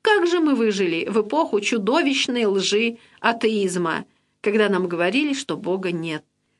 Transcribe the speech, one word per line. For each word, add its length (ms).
как 260
же 140
мы 120
выжили 560
в 120
эпоху 400
чудовищной 840
лжи 520
атеизма, 840
когда 280
нам 180
говорили, 460
что 220
Бога 360
нет? 320